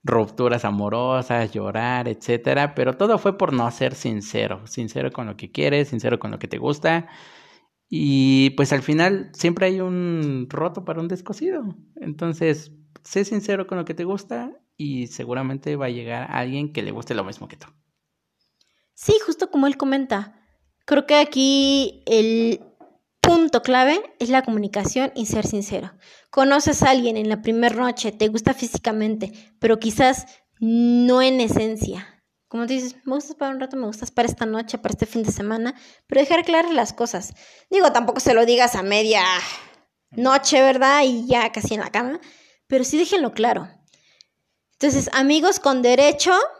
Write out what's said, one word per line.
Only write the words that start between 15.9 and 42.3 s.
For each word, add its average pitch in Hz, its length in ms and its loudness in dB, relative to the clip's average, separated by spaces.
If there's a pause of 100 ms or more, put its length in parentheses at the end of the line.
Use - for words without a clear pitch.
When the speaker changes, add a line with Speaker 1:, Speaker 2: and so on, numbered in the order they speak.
Speaker 1:
alguien 139 420 -6
que 120 120 -6
le 101 80 -8
guste 113 220 -10
lo 101 100 -4
mismo 101 240 -12
que - 100 -20
tú. - 100 -20 (1300)
Speaker 2:
Sí, - 200 0 (120)
justo 349 240 -4
como 277 160 2
él 277 100 2
comenta, 262 640 -4 (460)
creo 277 200 2
que 294 100 4
aquí 277 880 2
el 226 560 2 (680)
punto 330 320 4
clave 254 400 2 (160)
es 233 120 -4
la 262 120 4
comunicación 214 760 -4
y 226 120 -6
ser 214 180 -4
sincero. 202 460 -6 (400)
Conoces 285 500 2
a 277 80 6
alguien 240 260 2
en 214 140 -2
la 214 140 -2
primera 226 320 2
noche, 240 360 -2
te 214 160 0
gusta 233 280 0
físicamente, 220 760 -4 (280)
pero 226 180 2
quizás 254 480 0 (340)
no 240 640 4
en 262 180 2
esencia. 220 840 -4 (240)
Como 233 180 -6
tú 254 80 -4
dices, 247 220 -4 (100)
"Me 262 80 -4
gustas 294 220 -8
para 269 180 -6
un 262 60 -10
rato, 262 180 -8
me 247 80 -6
gustas 214 240 -10
para 233 180 0
esta 226 200 -4
noche, 220 320 -6
para - 140 -4
este - 120 -2
fin 226 160 -6
de 208 100 -2
semana", 226 440 -6 (320)
pero 269 140 4
dejar 330 220 2
claras 339 300 0
las 220 180 0
cosas. 214 440 -6 (340)
Digo, 370 220 6
tampoco 240 280 0
se 262 140 4
lo 233 140 6
digas 240 260 4
a 196 80 -4
media 208 420 2 (840)
noche, 262 540 4
¿verdad? 269 420 6
Y 240 220 0
ya 233 240 2
casi 214 240 -6
en 214 60 -6
la - 100 -8
cama, 254 280 -4 (460)